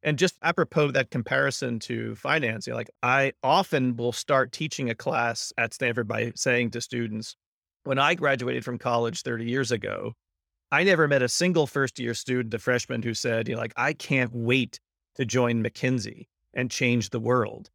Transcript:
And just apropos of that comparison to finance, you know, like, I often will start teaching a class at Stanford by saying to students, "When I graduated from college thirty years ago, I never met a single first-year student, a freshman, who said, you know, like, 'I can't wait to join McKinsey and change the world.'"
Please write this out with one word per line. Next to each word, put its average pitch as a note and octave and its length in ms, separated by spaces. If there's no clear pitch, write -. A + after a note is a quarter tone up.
And D3+ 160
just F3+ 240
apropos D#3+ 440
of C#3+ 80
that C3+ 160
comparison C3 680
to A2+ 360
finance, C3 500
you A#2+ 60
know, A#2 40
like, A2+ 140
I C3+ 320
often C3+ 520
will A#2+ 140
start C3 400
teaching C#3+ 400
a A2 60
class A#2 600
at A#2 160
Stanford A#2+ 360
by A2+ 260
saying B2 380
to A#2+ 80
students, A2+ 560
"When C3+ 160
I D#3 160
graduated B2+ 480
from B2 140
college A#2 440
thirty A#2 220
years A#2+ 260
ago, - 440
I D3+ 100
never F3 240
met C#3 160
a B2 60
single E3+ 400
first-year B2+ 460
student, B2 380
a A2+ 60
freshman, A#2+ 440
who A2+ 120
said, A2+ 320
you A#2 80
know, A2+ 60
like, A2+ 160
'I C3 160
can't B2+ 420
wait A#2+ 460
to C#3 100
join A#2 380
McKinsey A2+ 640
and B2+ 200
change A#2+ 380
the A#2 100
world.'" A#2 540